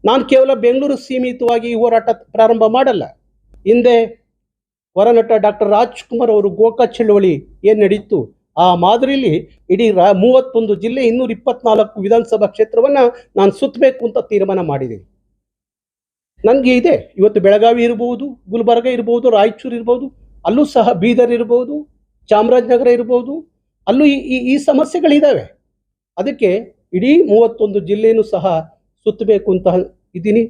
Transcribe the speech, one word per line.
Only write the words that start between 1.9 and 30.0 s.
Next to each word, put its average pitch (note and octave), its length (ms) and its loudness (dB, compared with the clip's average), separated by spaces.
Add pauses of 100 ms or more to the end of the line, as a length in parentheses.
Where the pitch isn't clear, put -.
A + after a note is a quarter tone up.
ಪ್ರಾರಂಭ A3+ 540 0
ಮಾಡಲ್ಲ. A3 400 0 (600)
ಹಿಂದೆ A#3 400 2 (880)
ಹೊರನಟ A3+ 380 2
ಡಾಕ್ಟರ್ G#3 360 0
ರಾಜ್ಕುಮಾರ್ A#3 640 -2
ಅವರು G3+ 200 0
ಗೋಕಾ A3+ 360 0
ಚಳವಳಿ G3+ 600 0 (180)
ಏನ್ G#3+ 160 2
ನಡೀತು, G3 600 -2 (160)
ಆ F3+ 160 4
ಮಾದರಿಲಿ A#3 760 0 (220)
ಇಡೀ G#3+ 200 2
ರಾ-, F#3+ 260 4
ಮೂವತ್ತೊಂದು A#3 580 0
ಜಿಲ್ಲೆ, A#3+ 320 -4
ಇನ್ನೂರ A#3 240 -2
ಇಪ್ಪತ್ನಾಲ್ಕು A3 680 -2
ವಿಧಾನಸಭಾ A3 460 0
ಕ್ಷೇತ್ರವನ್ನ A#3+ 520 0 (380)
ನಾನು G3+ 140 4
ಸುತ್ತಬೇಕು C4 560 -2
ಅಂತ A3+ 120 -4
ತೀರ್ಮಾನ G3 420 -2
ಮಾಡಿದ್ದೀನಿ. C3+ 440 -6 (1400)
ನನ್ಗೆ B3+ 320 2
ಇದೆ, - 400 -2
ಇವತ್ತು G#3 240 2
ಬೆಳಗಾವಿ A3+ 440 2
ಇರ್ಬೋದು, A#3+ 440 -4 (220)
ಗುಲ್ಬರ್ಗ A#3 360 0
ಇರ್ಬೋದು, A#3+ 440 -2
ರಾಯಚೂರು A3 440 0
ಇರ್ಬೋದು, B3 380 -4 (340)
ಅಲ್ಲೂ B3 180 0
ಸಹ A#3 280 0
ಬೀದರ್ A#3 400 0
ಇರ್ಬೋದು, B3 600 -4 (360)
ಚಾಮರಾಜನಗರ A#3+ 580 2
ಇರ್ಬೋದು, B3 680 -2 (360)
ಅಲ್ಲೂ C4+ 160 2
ಈ, C#4+ 100 4
ಈ, B3+ 400 -4
ಈ C#4+ 40 -2
ಸಮಸ್ಯೆಗಳಿದಾವೆ. C#4+ 1000 -2 (600)
ಅದಕ್ಕೆ A3 580 -4 (160)
ಇಡೀ C4 300 2
ಮೂವತ್ತೊಂದು A3 560 0
ಜಿಲ್ಲೆನೂ G#3+ 440 0
ಸಹ E3+ 520 -4 (300)
ಸುತ್ತಬೇಕು G#3 480 -2
ಅಂತ F#3 140 -2 (480)